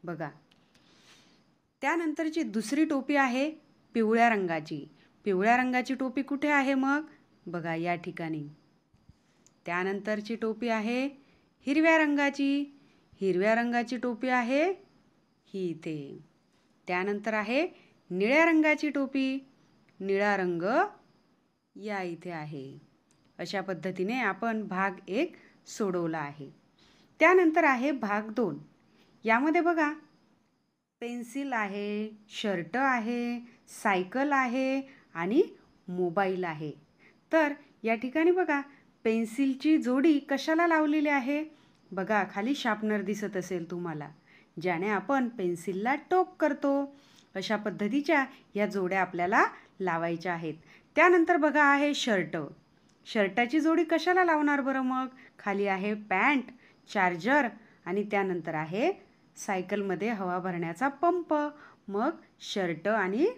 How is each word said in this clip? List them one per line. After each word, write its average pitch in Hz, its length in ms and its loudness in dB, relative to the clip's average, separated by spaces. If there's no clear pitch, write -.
बघा, 165 240 -8
त्यानंतरची 320 600 -2
दुसरी 226 420 0
टोपी 285 320 0
आहे 269 340 0
पिवळ्या 226 340 4
रंगाची. 165 600 -2
पिवळ्या 208 320 4
रंगाची 254 380 0
टोपी 262 280 -4
कुठे 285 260 -2
आहे 277 260 2
मग? 269 300 0
बघा 170 280 -6
या 170 200 -2
ठिकाणी. 160 540 -8
त्यानंतरची 202 720 -4
टोपी 220 320 -4
आहे 233 380 -2
हिरव्या 320 320 4
रंगाची. 285 800 0
हिरव्या 196 340 2
रंगाची 240 420 -2
टोपी 247 320 -4
आहे 254 420 2
ही 185 240 -6
इथे. 156 560 -10
त्यानंतर 202 480 -2
आहे 240 340 0
निळ्या 226 340 2
रंगाची 302 460 4
टोपी. 269 560 -4
निळा 196 360 2
रंग 180 260 -2
या 196 260 -8
इथे 170 280 -10
आहे. 147 480 -12
अशा 190 220 -4
पद्धतीने 185 600 -4
आपण 220 460 -2
भाग 196 240 -2
एक 277 280 -2
सोडवला 175 520 -2
आहे. 143 320 -10
त्यानंतर 339 440 8
आहे 269 260 4
भाग 214 320 -2
दोन. 214 360 -2
यामध्ये 277 360 4
बघा, 320 320 2
पेन्सिल 240 520 -8
आहे, 208 580 -4
शर्ट 196 480 -4
आहे, 240 640 0
सायकल 214 500 0
आहे 262 500 0
आणि 196 280 2
मोबाईल 180 560 0
आहे. 156 280 -6
तर 302 200 4
या 226 120 0
ठिकाणी 262 360 2
बघा, 320 300 2
पेन्सिलची 254 760 2
जोडी 262 400 4
कशाला 320 480 0
लावलेली 311 420 2
आहे? 285 360 0
बघा, 190 320 0
खाली 226 200 -2
शार्पनर 214 460 -2
दिसत 202 360 -4
असेल 180 340 -6
तुम्हाला, 165 380 -8
ज्याने 180 280 0
आपण 226 400 0
पेन्सिलला 190 680 -2
टोक 359 460 0
करतो. 277 560 0
अशा 190 220 -2
पद्धतीच्या 226 720 0
या 208 120 0
जोड्या 190 340 0
आपल्याला 180 460 2
लावायच्या 170 520 -2
आहेत. 165 220 -6
त्यानंतर 349 400 6
बघा 294 280 4
आहे 277 300 4
शर्ट. 180 420 0
शर्टाची 233 540 0
जोडी 330 240 4
कशाला 339 400 2
लावणार 294 360 2
बरं 262 200 -2
मग? 262 260 -2
खाली 202 280 -2
आहे 196 280 -2
पॅन्ट, 214 500 2
चार्जर 202 540 2
आणि 202 180 -2
त्यानंतर 185 520 -2
आहे 185 380 -2
सायकलमध्ये 196 720 -4
हवा 185 300 -2
भरण्याचा 175 500 -4
पंप. 339 460 0
मग 214 220 0
शर्ट 175 480 -4
आणि 220 500 2